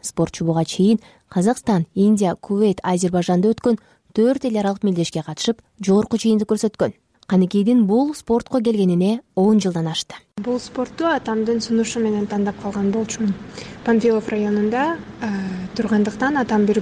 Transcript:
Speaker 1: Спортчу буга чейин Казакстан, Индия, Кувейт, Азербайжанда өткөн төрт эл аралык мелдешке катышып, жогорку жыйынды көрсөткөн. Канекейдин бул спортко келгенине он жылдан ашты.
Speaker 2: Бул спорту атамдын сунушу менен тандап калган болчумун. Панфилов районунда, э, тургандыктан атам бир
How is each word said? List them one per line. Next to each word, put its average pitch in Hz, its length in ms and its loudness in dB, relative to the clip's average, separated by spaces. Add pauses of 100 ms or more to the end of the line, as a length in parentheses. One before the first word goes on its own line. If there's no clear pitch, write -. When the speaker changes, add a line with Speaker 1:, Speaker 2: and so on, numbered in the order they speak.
Speaker 1:
Спортчу - 420 -4
буга 165 220 0
чейин 214 340 2 (300)
Казакстан, 190 560 0 (100)
Индия, 196 400 2
Кувейт, 202 480 0
Азербайжанда 180 720 2
өткөн 240 240 0 (340)
төрт 254 300 2
эл 226 160 -2
аралык 196 240 -2
мелдешке 170 400 -2
катышып, - 380 -4 (180)
жогорку 208 380 2
жыйынды 214 260 2
көрсөткөн. 208 560 -2 (280)
Канекейдин 202 600 4
бул 262 260 2
спортко 240 480 -2
келгенине 202 600 2 (120)
он 208 260 4
жылдан 170 280 -2
ашты. - 260 -8 (240)
Speaker 2:
Бул 247 220 -4
спорту - 480 -6
атамдын 233 520 0
сунушу 226 400 0
менен 208 280 -2
тандап 202 340 -2
калган 202 300 -2
болчумун. 214 420 -2 (500)
Панфилов 220 460 2
районунда, 214 680 -2 (240)
э, 233 60 -6 (480)
тургандыктан 214 640 0
атам 214 300 2
бир 208 140 2